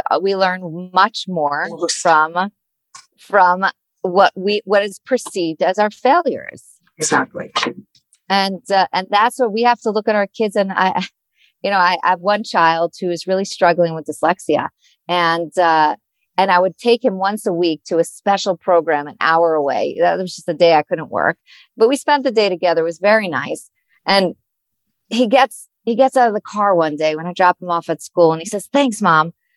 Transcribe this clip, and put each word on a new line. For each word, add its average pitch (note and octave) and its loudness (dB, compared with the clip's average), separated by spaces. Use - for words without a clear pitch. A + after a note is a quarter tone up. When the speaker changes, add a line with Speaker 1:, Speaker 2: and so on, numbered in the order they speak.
Speaker 1:
uh, C#3 0
we G3 -2
learn F#3 -4
much F#3+ 0
more D#3+ -4
Speaker 2:
Yes. F3+ -6
Speaker 1:
from, E3+ 2
from F#3 2
what F#3 2
we, G3+ -2
what G3+ 0
is G3+ -10
perceived F3 -4
as F#3 0
our G#3 0
failures. B3+ -2
Speaker 2:
Exactly. - -4
Speaker 1:
And, G3 0
uh, F#3+ 2
and F#3+ -4
that's G#3+ 0
what A#3 0
we A3+ -2
have A#3+ 2
to A3 -4
look G#3 -2
at G#3+ 0
our G3+ 0
kids. G#3+ -4
And G3 -2
I, F#3 -2
you G3 -4
know, G3+ 0
I, F3+ 2
I - 2
have F#3 0
one G3+ -2
child E3 0
who F#3 -4
is E3+ -8
really F#3+ -2
struggling E3+ 0
with D#3+ -10
dyslexia, - -2
and, E3+ -2
uh, D#3+ 4
and G3 2
I F3 4
would F#3 0
take A#3+ 0
him F#3+ -2
once G3+ -4
a G3 -2
week E3 -2
to E3 -2
a E3+ 2
special G3 -2
program D#3+ 0
an C#3+ -16
hour E3 2
away. C#3 -2
That F3 2
was F#3 -8
just - -14
a E3+ -2
day E3 4
I D3+ 4
couldn't D#3+ -8
work, G#2+ 0
but A3 4
we C4+ 2
spent C#4+ 0
the C4+ 0
day G#3 2
together. E3+ 0
It D#3+ 0
was E3 -6
very G#3 2
nice. D3+ -8
And F#3+ 2
he A3+ 0
gets, C4 0
he A3+ -2
gets C4 2
out B3 4
of G#3+ 0
the G#3 -4
car G3+ 0
one D#3 0
day D#3 -2
when D#3+ -8
I F3+ -8
drop F3+ 2
him F3+ -12
off E3+ -4
at D#3+ -4
school, E3 2
and D#3+ -6
he E3 -12
says, G3+ -8
"Thanks, C4 0
Mom. E3 2